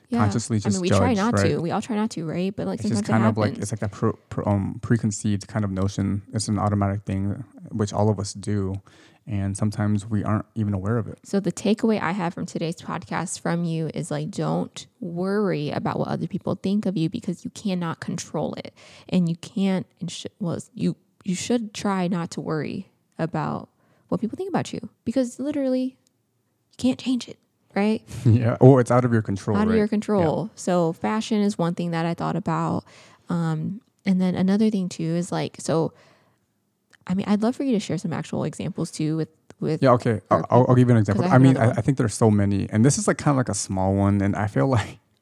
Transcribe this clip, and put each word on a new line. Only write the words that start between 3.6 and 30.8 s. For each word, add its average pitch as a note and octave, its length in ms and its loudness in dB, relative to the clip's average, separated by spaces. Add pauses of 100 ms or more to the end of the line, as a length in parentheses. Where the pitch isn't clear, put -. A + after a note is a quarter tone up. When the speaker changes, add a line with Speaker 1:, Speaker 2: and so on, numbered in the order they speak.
Speaker 2:
it's - 100 -8
like A2 60 -6
that G#2+ 140 -4
pro-, - 260 -2 (120)
pro-, - 220 -6
um, G2 300 -2
preconceived G#2+ 640 0
kind A2 180 -4
of F#2+ 60 -4
notion. G2 520 -2 (100)
It's G#2+ 160 -4
an G#2 100 0
automatic G2+ 440 0
thing, G2 420 -4 (260)
which G#2+ 220 -2
all G#2 160 2
of G2 100 2
us G2 140 -6
do. G2 500 -4 (460)
And G2 280 -4
sometimes G#2 540 -2
we G#2 140 -2
aren't G#2 220 -2 (100)
even G#2 180 -2
aware G2+ 240 -2
of G#2+ 80 -4
it. - 160 -14
Speaker 1:
So - 160 -4
the F#3 140 -2
takeaway A3 480 0
I D#3+ 100 -2
have F3 240 -4
from E3+ 120 -8
today's E3 360 -6
podcast E3+ 560 -6
from E3+ 240 -2
you D#3+ 320 -4
is, D#3 160 -6
like, D3+ 220 -6
don't E3 560 -4 (100)
worry F3 720 -2
about - 300 -4
what - 80 -2
other C#3+ 180 -4
people - 300 -4
think G3+ 280 -2
of F#3+ 120 -2
you, D#3+ 120 0
because - 360 -8
you - 80 -12
cannot F3 480 -6
control - 540 -6
it. - 200 -14 (340)
And F3 200 2
you E3+ 80 -2
can't, F#3+ 500 -2 (140)
and E3+ 100 -8
sh-, - 160 -14 (140)
well, E3+ 180 -4 (160)
you, F3 220 -2 (280)
you F#3 120 -2
should A#3 380 -4
try F#3+ 340 -2
not F3 240 -4
to - 80 -8
worry D#3 500 -6 (300)
about D3+ 480 -4 (400)
what E3+ 120 -2
people A3+ 160 -6
think F#4+ 120 -6
about D4+ 240 -4
you, - 160 -10 (160)
because A#3+ 340 -2
literally C4 580 -2 (760)
you - 40 -20
can't - 220 0
change B3 300 -2
it. - 100 -20 (380)
Right? G#3+ 260 0 (120)
Speaker 2:
<laughs> - 100 -10
Yeah. A#2 360 4
Or B2+ 200 12
it's A#2+ 100 0
out B2 140 6
of A#2+ 80 2
your A2 100 2
control, G2+ 340 -2
Speaker 1:
Out G#3+ 80 2
of A3 40 2
Speaker 2:
right? A3 80 2
Speaker 1:
your G#3 80 4
Speaker 2:
Yeah. G#3+ 60 -2
Speaker 1:
control. G#3 640 0
So F3 380 0